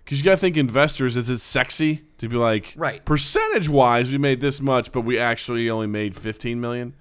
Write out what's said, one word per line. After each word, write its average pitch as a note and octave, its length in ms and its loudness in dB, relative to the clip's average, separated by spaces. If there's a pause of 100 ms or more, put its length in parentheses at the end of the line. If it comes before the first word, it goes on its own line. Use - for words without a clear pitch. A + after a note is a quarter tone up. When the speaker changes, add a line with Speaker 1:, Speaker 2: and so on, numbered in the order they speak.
Speaker 1:
'Cause C#3 140 -4
you C#3+ 40 -2
gotta F#3+ 140 6
think F#3 180 0
investors, C3 640 0
is A#2+ 120 -2
it B2 100 -2
sexy D#3 640 -2 (160)
to A2+ 100 -6
be A#2+ 60 -4
like, A2+ 420 0
Speaker 2:
Right. D3 280 -6
Speaker 1:
"Percentage-wise, C#3+ 1040 2
we C#3+ 80 -2
made C#3 220 2
this C#3 200 -2
much, C3 300 0
but B2+ 100 -2
we A#2 160 0
actually A#2 520 -2
only A2 180 -2
made G#2 280 -4
fifteen A#2+ 460 -6
million"? A#2+ 400 -6